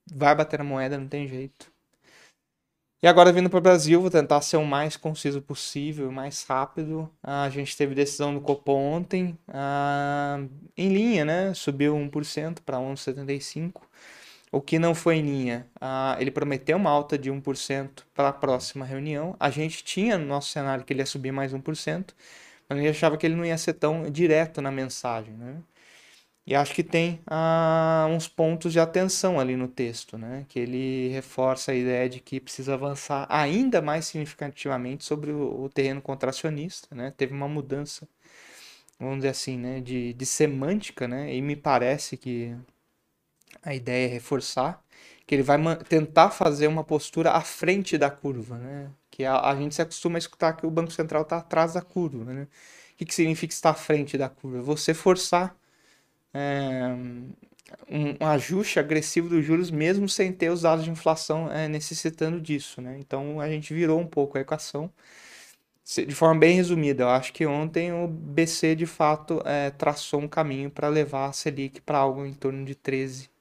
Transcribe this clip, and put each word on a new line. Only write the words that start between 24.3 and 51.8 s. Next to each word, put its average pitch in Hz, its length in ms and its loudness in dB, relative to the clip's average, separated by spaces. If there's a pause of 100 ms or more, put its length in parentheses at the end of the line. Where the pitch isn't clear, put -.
na 139 100 -4
mensagem, 120 640 -6
né? 123 200 -14 (920)
E 131 100 0
acho 143 180 2
que 170 100 0
tem, 165 440 0
ah, 160 840 2
uns 160 180 -2
pontos 165 460 0
de 165 60 6
atenção 180 600 2
ali 127 160 0
no 127 120 -2
texto, 117 500 -6
né? 127 320 -10
Que 127 100 -6
ele 127 500 -2
reforça 131 640 -2
a 131 40 0
ideia 127 340 0
de 127 100 -12
que - 200 -10
precisa 135 340 -8
avançar 139 560 -4
ainda 175 520 2
mais 156 240 -2
significativamente 139 1000 -8
sobre 147 280 -4
o, 139 320 -4
o 135 60 -6
terreno 135 320 -2
contracionista, 143 920 -6
né? 127 200 -10
Teve 135 180 -2
uma 139 140 -4
mudança, 147 600 -8 (920)
vamos 135 180 -6
dizer 135 120 0
assim, 131 280 -6
né? 127 220 -6
De, 123 340 -6
de 127 120 -10
semântica, 147 840 0
né? 135 280 -6
E 131 60 -2
me 143 140 -2
parece 135 640 2
que 120 380 -8 (1080)
a 147 100 -8
ideia 127 320 0
é 120 40 0
reforçar 131 720 -4 (440)
que 147 80 2
ele 135 80 4
vai 143 140 6
man-, 160 180 2
tentar 160 560 6
fazer 151 340 2
uma 156 180 0
postura 156 480 0
à 160 100 4
frente 185 540 0
da 143 140 4
curva, 120 480 -8
né? 139 320 -12 (220)
Que - 120 -6
a, 131 160 2
a 139 160 2
gente 147 200 -4
se 170 80 0
acostuma 170 340 -4
a - 20 -2
escutar 165 340 -2
que 160 120 -8
o 160 60 -2
Banco 165 200 -2
Central 156 340 -2
tá 165 120 -2
atrás 165 360 0
da 175 80 -4